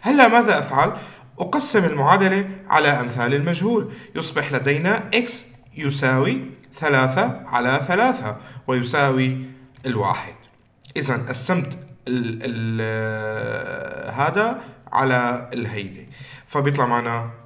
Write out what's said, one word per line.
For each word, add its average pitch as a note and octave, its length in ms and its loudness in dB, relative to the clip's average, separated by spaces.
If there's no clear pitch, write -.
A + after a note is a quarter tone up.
هلا B3+ 280 6
ماذا A3+ 300 6
أفعل؟ C#3+ 340 2
أقسم G3 460 2
المعادلة F#3 640 4
على D3+ 200 4
أمثال B2 460 0
المجهول، F3 580 0
يصبح D3 360 -4
لدينا D3 600 0
إكس - 320 -2
يساوي C#3 680 0
ثلاثة C#3 680 2
على C3 420 0
ثلاثة F#3+ 480 0
ويساوي C3 800 0
الواحد. G2+ 480 -2
إذا C#3 200 0
قسمت - 500 -2
ال-، A2+ 340 -2
ال-، A2 1700 -4
هذا E3 480 0
على B2 600 0
الهيدي، G#2+ 560 -8
فبيطلع C#3 400 0
معنا A#2 440 -2